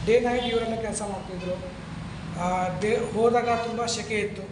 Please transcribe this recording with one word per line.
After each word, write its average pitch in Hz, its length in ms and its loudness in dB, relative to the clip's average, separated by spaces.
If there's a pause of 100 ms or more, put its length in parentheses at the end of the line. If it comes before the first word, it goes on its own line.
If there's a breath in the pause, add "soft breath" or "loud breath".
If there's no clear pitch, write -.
ಡೇ 226 140 6
ನೈಟ್ 247 240 2
ಇವರೆಲ್ಲ 226 380 0
ಕೆಲಸ 214 200 -4
ಮಾಡ್ತಿದ್ರು. 180 760 -6 (600)
ಆ, 180 400 0
ಡೇ 220 340 2
ಹೋದಾಗ 233 360 6
ತುಂಬ 226 360 0
ಸೆಕೆ 214 340 -2
ಇತ್ತು 202 220 -4 (100)